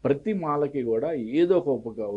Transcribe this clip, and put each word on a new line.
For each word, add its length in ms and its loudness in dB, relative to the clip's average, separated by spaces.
ప్రతి 280 0
మాలకి 500 -2
కూడా 300 0
ఏదో 460 2
ఒక 100 0
ఉపక-, 480 -4